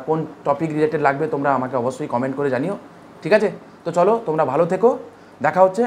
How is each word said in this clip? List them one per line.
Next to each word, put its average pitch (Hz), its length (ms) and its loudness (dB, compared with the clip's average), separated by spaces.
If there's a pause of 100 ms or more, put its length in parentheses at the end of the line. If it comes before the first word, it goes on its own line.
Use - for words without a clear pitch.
কোন 160 100 0 (300)
topic 151 300 0
related 151 300 0
লাগবে, 139 260 0
তোমরা 143 240 0
আমাকে 127 240 -4
অবশ্যই 131 320 -4
comment 131 260 -2
করে 143 160 0
জানিও, 165 200 -2 (460)
ঠিক 165 160 0
আছে? 202 120 2 (360)
তো 170 120 -6
চলো, 185 160 4 (140)
তোমরা 156 240 0
ভালো 156 200 2
থেকো, 190 180 2 (560)
দেখা 165 200 4
হচ্ছে 185 220 2